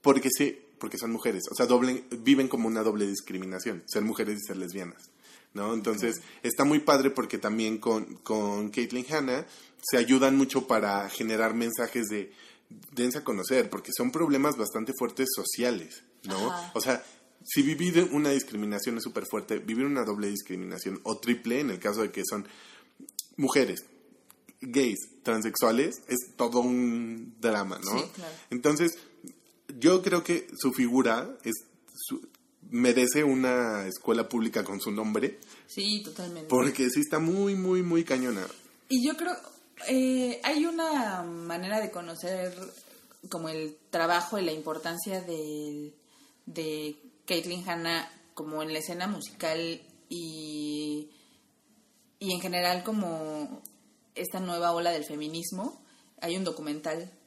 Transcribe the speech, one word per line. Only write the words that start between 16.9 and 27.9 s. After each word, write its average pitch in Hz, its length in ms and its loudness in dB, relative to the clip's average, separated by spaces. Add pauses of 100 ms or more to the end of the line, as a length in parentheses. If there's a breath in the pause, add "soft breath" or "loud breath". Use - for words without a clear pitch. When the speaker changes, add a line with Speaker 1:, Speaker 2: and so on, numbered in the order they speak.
Speaker 1:
si - 160 2
vivir 165 500 4
una 147 180 4
discriminación 107 680 -2
es 110 60 -6
súper 107 260 -6
fuerte, 107 280 -2
vivir 113 280 -2
una 135 180 2
doble 104 240 -2
discriminación 92 760 -6
o - 140 -4
triple, 117 420 0
en 139 100 -2
el 92 80 -6
caso 104 240 0
de 104 80 0
que 95 180 -6
son 101 180 -6 (920 loud breath)
mujeres, 127 480 2 (760)
gays, 123 380 0 (240)
transexuales, 113 720 2 (120)
es 123 280 -4
todo 120 240 2
un 120 800 -2
drama, 101 440 0
¿no? 104 140 -2